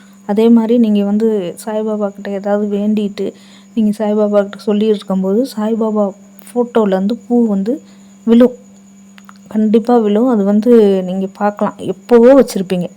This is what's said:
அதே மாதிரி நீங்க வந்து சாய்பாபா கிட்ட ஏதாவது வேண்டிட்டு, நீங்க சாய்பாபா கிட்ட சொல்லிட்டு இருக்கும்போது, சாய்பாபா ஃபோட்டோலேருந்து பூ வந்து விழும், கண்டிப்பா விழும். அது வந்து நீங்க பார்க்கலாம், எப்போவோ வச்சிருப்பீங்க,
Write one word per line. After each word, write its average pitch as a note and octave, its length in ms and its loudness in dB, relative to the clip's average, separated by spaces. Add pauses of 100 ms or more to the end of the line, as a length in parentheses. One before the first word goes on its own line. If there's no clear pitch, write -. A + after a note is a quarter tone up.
(260)
அதே A3 240 2
மாதிரி A#3 280 4
நீங்க G#3+ 260 2
வந்து G#3 520 -2 (100)
சாய்பாபா G#3+ 420 -4
கிட்ட G3 220 -12
ஏதாவது G3+ 480 -4
வேண்டிட்டு, G#3 560 -4 (420)
நீங்க G#3+ 220 0
சாய்பாபா G#3 360 0
கிட்ட G3+ 240 0
சொல்லிட்டு G#3+ 380 0
இருக்கும்போது, G3 520 -2 (100)
சாய்பாபா G#3+ 540 -2 (320)
ஃபோட்டோலேருந்து A3 760 -2 (100)
பூ A#3+ 200 0
வந்து G#3 340 -4 (420)
விழும், A#3 280 4 (960)
கண்டிப்பா A3 500 0
விழும். G#3+ 300 0
அது A3 160 0
வந்து G#3 600 4
நீங்க F#3 300 -6
பார்க்கலாம், G#3 440 -4
எப்போவோ A#3+ 640 4
வச்சிருப்பீங்க, F#3 580 -2